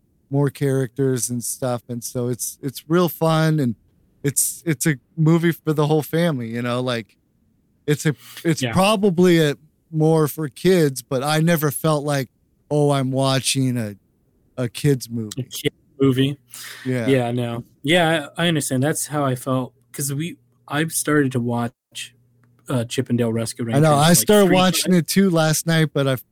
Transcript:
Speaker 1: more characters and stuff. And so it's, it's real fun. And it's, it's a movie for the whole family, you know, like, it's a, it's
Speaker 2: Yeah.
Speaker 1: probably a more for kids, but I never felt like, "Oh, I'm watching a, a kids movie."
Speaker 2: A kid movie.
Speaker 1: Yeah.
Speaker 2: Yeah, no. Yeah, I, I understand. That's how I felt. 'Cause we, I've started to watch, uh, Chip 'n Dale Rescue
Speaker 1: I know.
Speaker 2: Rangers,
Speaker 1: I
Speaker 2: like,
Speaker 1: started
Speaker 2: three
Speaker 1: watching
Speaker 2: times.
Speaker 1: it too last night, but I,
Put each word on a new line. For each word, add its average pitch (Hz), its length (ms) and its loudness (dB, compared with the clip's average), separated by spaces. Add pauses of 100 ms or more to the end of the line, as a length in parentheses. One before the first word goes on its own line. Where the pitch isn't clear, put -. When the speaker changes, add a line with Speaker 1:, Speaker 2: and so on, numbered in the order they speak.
(280)
Speaker 1:
more 139 220 0
characters 135 800 -2
and 120 120 -6
stuff. 123 460 -6
And 120 160 -10
so 123 240 -6
it's, - 320 -8
it's - 300 -10
real 175 180 2
fun. 160 500 0
And 123 180 0 (460)
it's, - 440 -4
it's 160 200 -2
a 151 100 0 (200)
movie 165 360 4
for - 200 -4
the 147 140 0
whole 151 160 2
family, 147 480 -2
you 117 100 -6
know, 123 220 -2
like, 120 340 -6 (680)
it's 147 180 -2
a, 151 100 0 (300)
it's 165 160 0
Speaker 2:
Yeah. 120 140 -2
Speaker 1:
probably 185 680 4
a 147 160 0 (340)
more 156 380 2
for 156 220 -8
kids, 160 500 2
but 127 220 -6
I 151 180 0
never 160 300 2
felt 151 340 0
like, 143 240 -2 (420)
"Oh, 147 200 2
I'm 135 220 0
watching 131 680 0
a, 104 180 -8 (640)
a 123 100 -2
kids 139 400 -2
movie." 117 320 -8
Speaker 2:
A - 40 -4
kid - 280 -6 (260)
movie. 135 380 2 (480)
Speaker 1:
Yeah. 127 240 -4
Speaker 2:
Yeah, 123 220 2
no. 120 340 -4 (180)
Yeah, 160 540 2
I, 170 80 -2
I 175 40 2
understand. 143 340 -2
That's 156 240 -2
how 147 180 -2
I 131 120 -2
felt. 131 360 -4 (200)
'Cause 143 200 -6
we, 156 240 -8 (320)
I've 156 220 -2
started 151 420 0
to 131 80 -2
watch, 117 320 -4 (960)
uh, 123 180 -2
Chip 127 220 -4
'n 123 80 -2
Dale 117 160 0
Rescue 113 400 -6
Speaker 1:
I 131 60 2
know. 156 120 6
Speaker 2:
Rangers, 147 140 4
Speaker 1:
I 160 40 4
Speaker 2:
like, 175 80 6
Speaker 1:
started 208 320 6
Speaker 2:
three 175 80 4
Speaker 1:
watching 185 360 2
Speaker 2:
times. 180 100 4
Speaker 1:
it - 40 -4
too 196 240 2
last 160 380 2
night, 160 260 2
but 139 140 0
I, 131 80 0 (160)